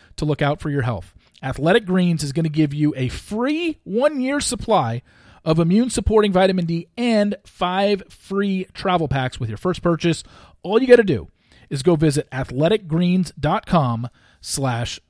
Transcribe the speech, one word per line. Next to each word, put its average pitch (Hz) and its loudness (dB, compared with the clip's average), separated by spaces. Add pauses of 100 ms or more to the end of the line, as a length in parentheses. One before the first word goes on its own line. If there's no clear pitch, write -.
(160)
to - -6
look 151 -2
out 147 0
for 151 -6
your 143 -2
health. 113 -6 (280)
Athletic 151 2
Greens 175 0
is 139 -6
gonna 160 -2
give 151 0
you 147 0
a 127 -4
free 302 -4
one-year 269 -2
supply 151 -2 (420)
of 160 2
immune-supporting 208 2
vitamin 185 2
D 170 -4
and 214 0 (100)
five 190 -2
free 196 -4
travel 180 -2
packs 131 -4
with 113 -6
your 104 -8
first 180 -4
purchase. 170 0 (380)
All 202 0
you 262 2
gotta 240 10
do 127 -2 (400)
is 139 -6
go 170 4
visit 151 0
athletic 156 -2
greens 175 0
dot 156 -2
com 120 0 (320)
slash 120 -4 (120)